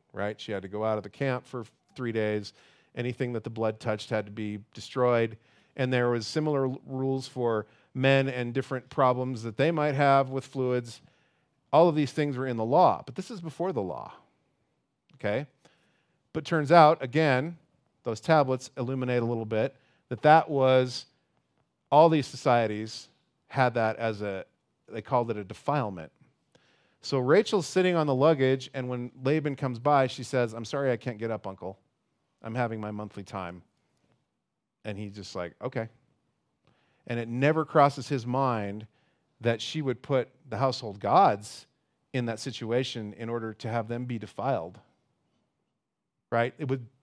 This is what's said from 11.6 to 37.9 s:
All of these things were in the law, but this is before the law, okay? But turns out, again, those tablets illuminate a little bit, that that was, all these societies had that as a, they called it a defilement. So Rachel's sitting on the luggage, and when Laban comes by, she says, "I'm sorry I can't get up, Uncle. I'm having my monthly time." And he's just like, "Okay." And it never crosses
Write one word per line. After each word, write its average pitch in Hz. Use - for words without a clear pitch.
All 165
of 156
these 147
things 147
were 131
in 120
the 113
law, 131
but 120
this -
is 214
before 170
the 123
law, 67
okay? 113
But 156
turns 151
out, 160
again, 143
those 110
tablets 135
illuminate 127
a 117
little 113
bit, 113
that 110
that 151
was, 131
all 156
these 156
societies 110
had 127
that 110
as 110
a, 98
they 110
called 120
it 110
a 104
defilement. 98
So -
Rachel's 165
sitting 180
on 156
the 143
luggage, 135
and 127
when 123
Laban 143
comes 127
by, 139
she 123
says, 120
"I'm 113
sorry 139
I 120
can't 110
get 113
up, 107
Uncle. 95
I'm 113
having 117
my 107
monthly 104
time." 90
And 107
he's 101
just 101
like, 87
"Okay." 120
And 117
it 117
never 143
crosses 139